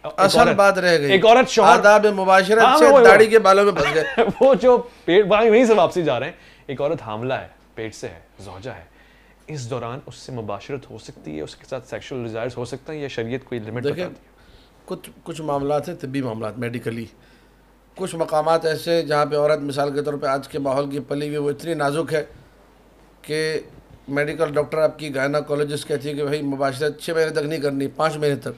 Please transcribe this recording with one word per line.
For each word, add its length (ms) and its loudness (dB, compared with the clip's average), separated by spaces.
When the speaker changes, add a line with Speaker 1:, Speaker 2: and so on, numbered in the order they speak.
Speaker 1:
एक 140 -10
Speaker 2:
असल 200 4
Speaker 1:
औरत, 180 4
Speaker 2:
बात 200 4
रह 200 2
गई। 140 0
Speaker 1:
एक 140 4
औरत 240 6
शौहर 300 6
Speaker 2:
आदाब 260 6
मुबाशरत 460 4
Speaker 1:
हाँ, 180 6
Speaker 2:
से 60 4
Speaker 1:
वो, 60 6
वो। 120 8
Speaker 2:
दाढ़ी 240 10
के 120 6
बालों 260 6
में 80 4
फंस 200 -2
गए। 300 0
Speaker 1:
<laughs> 180 -2
वो 160 6
जो 200 4
पेट, 220 4
वहीं, 220 4
वहीं 160 6
से 80 4
वापसी 300 2
जा 140 0
रहे 120 -6
हैं। 80 -18
एक 120 -8
औरत 200 -4
हामला 340 -6
है, 140 -10
पेट 180 -12
से 140 -14
है, 140 -16
ज़ौजा 300 -16
है, 140 -18
इस 160 -12
दौरान 420 -10
उससे 260 -18
मुबाशरत 580 -10
हो 80 -18
सकती 360 -18
है, 80 -10
उसके 220 -18
साथ 240 -14
सेक्सुअल 340 -12
डिजायर्स 340 -10
हो 80 -8
सकते 280 -14
हैं, 80 -12
या 60 -8
शरीयत 360 -8
कोई 160 -10
लिमिट 240 -10
Speaker 2:
देखिए, 220 -6
Speaker 1:
बताती 100 -14
है? 720 -20
Speaker 2:
कुछ, 220 -14
कुछ 180 -12
मामलात 440 -4
हैं 100 -12
तिब्बी 240 -8
मामलात, 380 -8
मेडिकली। 480 -8
कुछ 180 -8
मकामात 500 -2
ऐसे 260 -4
हैं 160 0
जहाँ 180 0
पे 120 -6
औरत, 240 0
मिसाल 300 -4
के 100 -6
तौर 160 -6
पे 100 -6
आज 200 -4
के 120 -10
माहौल 300 -4
की 100 -8
पली 180 -6
हुई, 100 -6
वो 140 -4
इतनी 240 -8
नाजुक 380 -4
है 80 -2
कि 180 -6
मेडिकल 400 -4
डॉक्टर 300 -2
आपकी 280 -2
गायनाकोलॉजिस्ट 760 -4
कहती 220 -6
है 60 -8
कि 80 -6
भाई 200 -4
मुबाशरत 580 -4
छः 140 -8
महीने 160 -2
तक 140 -4
नहीं 160 -6
करनी, 260 -4
पाँच 200 -2
महीने 180 -2
तक। 120 -10